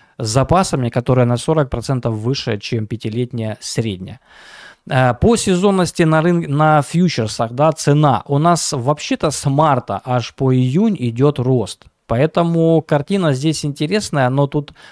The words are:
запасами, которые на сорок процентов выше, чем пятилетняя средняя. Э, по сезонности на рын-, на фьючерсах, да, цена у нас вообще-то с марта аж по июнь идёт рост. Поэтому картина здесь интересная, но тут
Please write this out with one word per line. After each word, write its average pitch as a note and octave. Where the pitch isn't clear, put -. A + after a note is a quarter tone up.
запасами, C3
которые B2+
на A#2+
сорок D#3
процентов A#2+
выше, A2
чем A2
пятилетняя A2+
средняя. G2
Э, B2+
по A3+
сезонности F#3
на D#3+
рын-, E3+
на D3+
фьючерсах, B2
да, D3
цена C#3+
у C#3
нас -
вообще-то D3
с -
марта C3+
аж B2
по C3
июнь C#3+
идёт B2
рост. B2
Поэтому E3
картина D#3
здесь D3
интересная, D3+
но C#3
тут C#3+